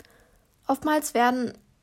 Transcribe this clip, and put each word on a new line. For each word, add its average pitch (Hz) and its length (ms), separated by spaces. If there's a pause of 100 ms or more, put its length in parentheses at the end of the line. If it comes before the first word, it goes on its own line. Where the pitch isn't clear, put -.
(680)
Oftmals 302 480
werden 247 400 (280)